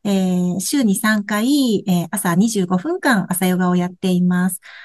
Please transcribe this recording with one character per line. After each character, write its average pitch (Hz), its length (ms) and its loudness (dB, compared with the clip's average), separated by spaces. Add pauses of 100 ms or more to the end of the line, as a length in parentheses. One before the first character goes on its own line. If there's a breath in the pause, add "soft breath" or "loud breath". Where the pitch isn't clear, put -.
え 202 40 0
ー、 180 480 0
週 277 240 -2
に 202 100 4
三 214 300 0
回、 226 640 0
え 175 160 2
ー、 175 80 -6
朝 190 240 -2
二 202 120 4
十 196 200 -2
五 185 100 0
分 330 220 -4
間 240 280 0
朝 185 200 -2
ヨ 180 100 0
ガ 185 140 0
を 180 40 2
や 180 120 0
っ - 20 -12
て 185 220 -4
い 180 100 2
ま 180 300 0
す。 - 100 -12 (240 loud breath)